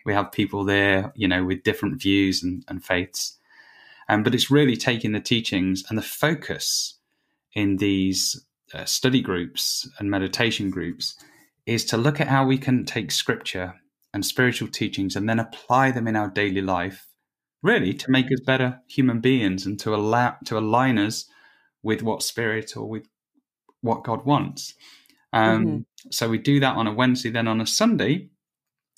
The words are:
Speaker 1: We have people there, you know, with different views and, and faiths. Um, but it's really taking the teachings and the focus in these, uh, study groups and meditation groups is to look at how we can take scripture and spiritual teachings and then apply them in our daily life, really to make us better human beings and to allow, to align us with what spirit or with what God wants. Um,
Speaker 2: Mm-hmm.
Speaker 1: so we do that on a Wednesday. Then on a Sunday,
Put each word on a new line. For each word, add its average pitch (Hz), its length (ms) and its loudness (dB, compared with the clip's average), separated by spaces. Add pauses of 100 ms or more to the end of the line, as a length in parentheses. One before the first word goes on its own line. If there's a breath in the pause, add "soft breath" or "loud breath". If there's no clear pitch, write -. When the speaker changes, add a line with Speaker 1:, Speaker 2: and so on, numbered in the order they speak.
Speaker 1:
We 107 80 -2
have 101 180 -2
people 101 340 -2
there, 98 500 4
you 104 120 0
know, 90 180 2
with 92 180 -2
different - 380 -2
views 98 420 2
and, 90 240 -6
and 95 160 -10
faiths. - 540 -4 (720 loud breath)
Um, 107 140 2
but 120 120 2
it's 113 160 0
really 135 240 6
taking 113 380 -2
the 104 80 -2
teachings 95 680 0
and 110 100 -4
the 104 40 0
focus - 920 -4 (580)
in 101 240 0
these, 98 680 0 (300)
uh, - 120 -10
study 131 360 2
groups - 680 -4 (120)
and 101 100 -2
meditation 98 600 -2
groups 85 440 -6 (500 soft breath)
is 113 200 -2
to 113 120 0
look 143 220 2
at 151 80 0
how 135 180 4
we 131 120 4
can 127 280 0
take 104 260 -6
scripture - 640 -4 (380)
and 101 120 -4
spiritual 123 420 0
teachings 98 480 -4
and 101 140 -2
then 113 100 2
apply 127 520 2
them 117 160 -2
in 110 100 0
our 104 120 -2
daily 98 320 0
life, 92 460 -4 (540)
really 156 320 2
to - 180 -4
make 131 140 4
us 131 200 0
better 127 420 0
human 123 340 2
beings 104 440 2
and 104 140 -4
to 107 160 -2
allow, 117 400 2 (100)
to 110 120 -4
align 117 400 2
us 104 280 -2 (560 soft breath)
with 110 200 -2
what 110 220 -2
spirit 110 520 -4
or 107 140 -10
with 110 180 -10 (720)
what 113 240 -2
God 113 220 -4
wants. 113 480 0 (600 soft breath)
Um, 110 320 4
Speaker 2:
Mm-hmm. - 460 -6
Speaker 1:
so - 160 -2
we 113 120 0
do 143 200 4
that 135 160 2
on 113 120 0
a 107 60 -2
Wednesday. 123 360 2
Then 117 180 -2
on 110 140 0
a 110 40 -2
Sunday, 180 600 2 (720)